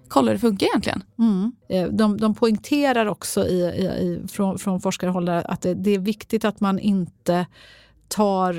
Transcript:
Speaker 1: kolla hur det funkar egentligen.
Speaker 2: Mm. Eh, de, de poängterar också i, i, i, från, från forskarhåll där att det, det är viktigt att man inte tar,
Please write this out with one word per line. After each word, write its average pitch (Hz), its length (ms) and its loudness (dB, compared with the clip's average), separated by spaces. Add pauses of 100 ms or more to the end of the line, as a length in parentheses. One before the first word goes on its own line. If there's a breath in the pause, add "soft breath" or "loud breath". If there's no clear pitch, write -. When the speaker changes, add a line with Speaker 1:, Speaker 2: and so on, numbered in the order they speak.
Speaker 1:
kolla 254 220 4
hur 220 40 2
det 196 60 -4
funkar 226 260 2
egentligen. 381 360 -2 (160)
Speaker 2:
Mm. 220 340 2 (160)
Eh, 180 200 0
de, 208 280 2
de 214 180 0
poängterar 240 720 0
också 196 400 -2
i, 180 140 0
i, 175 240 -2
i, 175 440 -4
från, 190 300 -2
från 185 220 -2
forskarhåll 180 440 -2
där 170 260 -2
att 190 100 -4
det, 180 140 -2
det 196 160 0
är 202 80 2
viktigt 214 460 -4
att 208 160 -4
man 196 180 0
inte 180 680 0 (640 soft breath)
tar, 190 500 0